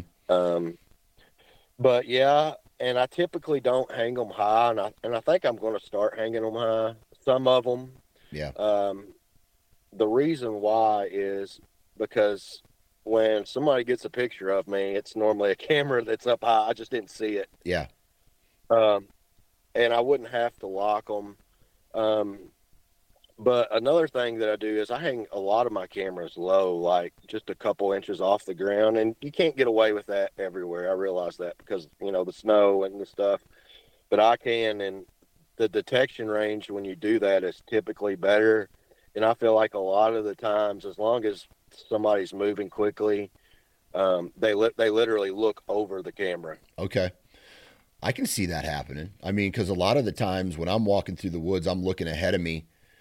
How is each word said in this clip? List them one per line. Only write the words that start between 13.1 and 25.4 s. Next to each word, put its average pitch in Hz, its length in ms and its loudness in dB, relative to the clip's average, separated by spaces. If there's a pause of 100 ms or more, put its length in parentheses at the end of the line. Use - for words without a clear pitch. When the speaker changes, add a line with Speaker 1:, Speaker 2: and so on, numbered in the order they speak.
Speaker 1:
somebody 131 380 0
gets 120 220 -2
a 104 40 -8
picture 117 400 -6
of 95 200 0
me, 98 260 -2
it's 104 220 -6
normally 104 340 2
a 92 40 2
camera 143 460 0
that's 110 260 -4
up 117 180 0
high. 113 240 4
I 120 40 0
just 113 180 -10
didn't 113 180 -6
see 107 260 -6
it. 95 140 -6 (160)
Speaker 2:
Yeah. 85 220 -2 (840)
Speaker 1:
Um, 107 400 4 (680)
and 117 180 2
I 117 60 2
wouldn't 123 300 0
have 120 300 -4
to 101 80 -12
lock 104 420 -4
'em. 104 260 -8 (580)
Um, 104 580 -2 (880)
but 120 380 2
another 151 320 2
thing 120 320 -2
that 110 100 0
I 107 60 0
do 107 240 -2
is 107 120 -4
I 127 80 -4
hang 127 340 -4
a 101 60 -4
lot 104 260 2